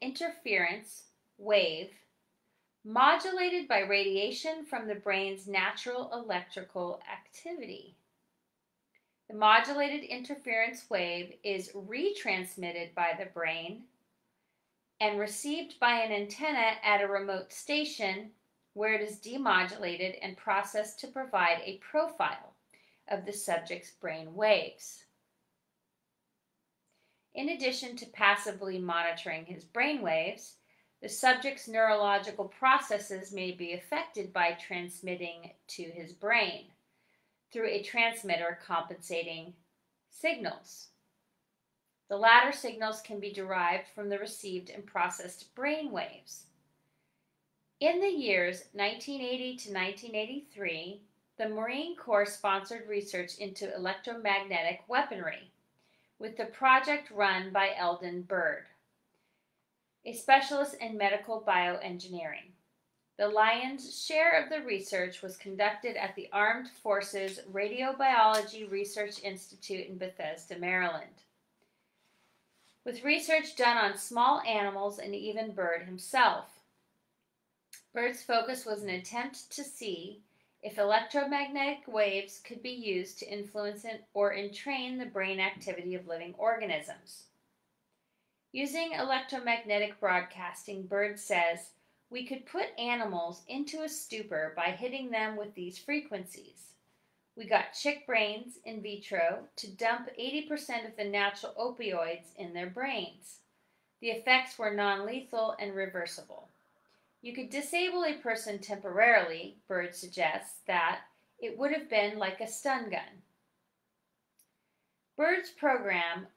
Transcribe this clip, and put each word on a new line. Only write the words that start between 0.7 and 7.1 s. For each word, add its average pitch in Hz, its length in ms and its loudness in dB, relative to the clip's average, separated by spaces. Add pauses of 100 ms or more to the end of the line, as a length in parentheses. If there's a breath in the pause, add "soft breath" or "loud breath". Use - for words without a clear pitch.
wave 180 560 2 (920)
modulated 339 840 4
by 208 140 4
radiation 202 840 0
from 226 220 -4
the 208 80 -2
brain's 196 520 -2
natural 208 640 -2
electrical 185 1000 -6